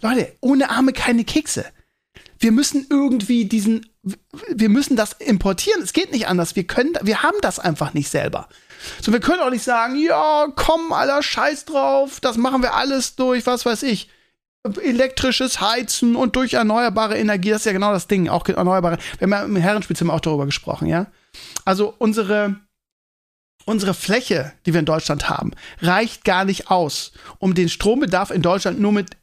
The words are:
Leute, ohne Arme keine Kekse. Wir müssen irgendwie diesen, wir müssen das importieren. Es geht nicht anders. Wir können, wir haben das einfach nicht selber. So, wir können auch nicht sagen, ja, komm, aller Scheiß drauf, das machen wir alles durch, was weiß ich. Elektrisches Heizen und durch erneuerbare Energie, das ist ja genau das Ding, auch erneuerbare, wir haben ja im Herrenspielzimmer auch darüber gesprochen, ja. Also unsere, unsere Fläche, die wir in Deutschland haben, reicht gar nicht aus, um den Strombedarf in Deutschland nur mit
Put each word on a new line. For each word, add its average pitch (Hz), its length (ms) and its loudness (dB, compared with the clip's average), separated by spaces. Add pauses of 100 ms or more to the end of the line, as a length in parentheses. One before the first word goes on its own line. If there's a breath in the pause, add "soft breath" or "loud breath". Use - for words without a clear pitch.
Leute, 226 300 0 (100)
ohne 269 280 4
Arme 254 240 2
keine 233 320 0
Kekse. - 400 -4 (720 loud breath)
Wir 226 140 4
müssen 269 380 2
irgendwie 240 560 2
diesen, 220 440 0 (640)
wir 220 160 2
müssen 269 260 4
das 214 180 -2
importieren. 254 680 0
Es - 100 -6
geht 381 200 0
nicht 233 160 -2
anders. 175 280 -2
Wir 180 120 -2
können, 277 340 0
wir 196 220 0
haben 349 180 2
das - 180 -2
einfach 151 360 -4
nicht 143 140 -2
selber. - 380 -4 (540 loud breath)
So, 214 100 0
wir 233 80 4
können 349 220 0
auch 254 100 0
nicht 247 120 -4
sagen, 247 340 0
ja, 302 580 2
komm, 330 380 0
aller 277 300 0
Scheiß 285 420 -2
drauf, 269 560 0
das 240 160 -2
machen 262 240 0
wir 247 140 -2
alles 262 400 -2
durch, 254 320 0
was 247 180 0
weiß 233 180 0
ich. 240 240 -2 (760 soft breath)
Elektrisches 254 800 0
Heizen 233 560 0
und 254 180 0
durch 254 200 0
erneuerbare 220 640 2
Energie, 208 320 0
das 214 120 0
ist - 40 -4
ja 220 60 2
genau 202 220 2
das 180 140 -2
Ding, 185 200 2
auch - 180 0
erneuerbare, 180 520 2 (200 loud breath)
wir - 80 0
haben 190 60 4
ja 202 140 0
im 208 100 -2
Herrenspielzimmer 175 580 0
auch 160 60 0
darüber 147 260 0
gesprochen, - 400 -4
ja. 165 220 0 (560 loud breath)
Also 196 340 0
unsere, 208 600 0 (1080)
unsere 196 280 0
Fläche, 185 580 -2 (140)
die 165 80 2
wir 170 80 4
in 147 40 0
Deutschland 156 440 -2
haben, - 220 -4 (300 loud breath)
reicht 190 440 0
gar 190 180 2
nicht 190 260 -4
aus, 175 440 0 (240 loud breath)
um 190 160 0
den 175 160 2
Strombedarf 202 640 0
in 180 100 0
Deutschland 185 400 0
nur 208 100 4
mit 208 320 0